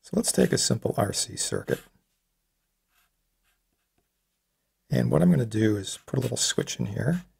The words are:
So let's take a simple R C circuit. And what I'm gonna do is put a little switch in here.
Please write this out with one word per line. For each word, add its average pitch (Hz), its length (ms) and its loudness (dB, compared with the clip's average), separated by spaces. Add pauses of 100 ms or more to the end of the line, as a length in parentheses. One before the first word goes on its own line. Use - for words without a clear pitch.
So - 140 -14
let's - 180 0
take - 180 4
a - 60 2
simple - 400 0
R 104 160 0
C - 240 -6
circuit. - 420 -4 (3000)
And 123 200 0
what 143 120 4
I'm 180 100 6
gonna 131 140 4
do 107 320 2
is - 280 -10
put - 140 -2
a - 20 -2
little 120 140 -4
switch - 440 -2
in - 80 -2
here. 160 360 -2 (160)